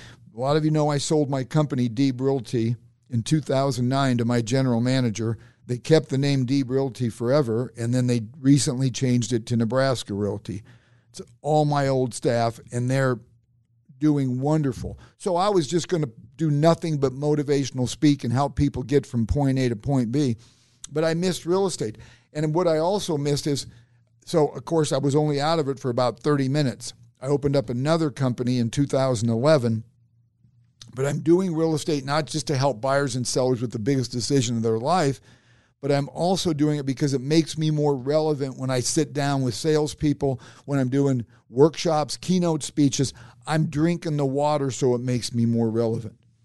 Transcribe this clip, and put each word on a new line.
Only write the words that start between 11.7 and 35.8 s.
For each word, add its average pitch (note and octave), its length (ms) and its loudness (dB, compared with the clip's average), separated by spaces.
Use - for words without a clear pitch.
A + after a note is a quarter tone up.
old B2+ 260 -2
staff, A#2 440 0
and B2 180 -2
they're C3 300 2
doing C#3 420 0
wonderful. C#3+ 580 -2
So F#3 180 -2
I G3 140 2
was F3 180 2
just E3+ 200 -2
gonna D3+ 200 0
do D#3+ 140 0
nothing D#3 480 4
but C3+ 140 2
motivational C#3 760 0
speak C#3+ 360 2
and A#2 80 0
help C#3 240 0
people C3 260 0
get B2+ 240 0
from A2+ 220 -2
point C3+ 320 2
A C3 80 2
to A#2 80 -2
point B2 340 0
B. C3 260 0
But D#3 140 -2
I D#3+ 100 0
missed F3 320 -2
real F#3+ 200 2
estate. A#2+ 320 -6
And D3+ 200 -2
what F3 140 2
I D#3+ 120 2
also F3 380 0
missed C#3+ 300 -2
is, C#3+ 200 -2
so, D#3 240 2
of - 160 -12
course, D#3+ 260 0
I D#3+ 80 0
was C3+ 160 0
only D3+ 260 2
out D#3+ 200 0
of C3+ 80 -2
it C3+ 100 -6
for C3 120 -4
about A#2+ 280 0
thirty C#3 300 0
minutes. C#3 460 -2
I C3 60 -10
opened C#3+ 280 0
up C#3 160 0
another D3+ 400 0
company B2+ 480 0
in A#2 120 0
two C#3+ 160 0
thousand C3 420 0
eleven. A#2 560 2
But C3+ 120 -2
I'm D3 140 -4
doing E3+ 340 2
real D#3+ 200 0
estate C#3+ 300 -2
not C#3+ 220 -2
just - 220 -6
to D3 80 0
help B2+ 240 0
buyers C3+ 340 0
and B2 120 -4
sellers B2+ 360 0
with A#2 80 -6
the A#2+ 80 -6
biggest B2+ 320 0
decision B2 460 0
of A2+ 60 -2
their A2+ 160 0
life, C#3+ 420 0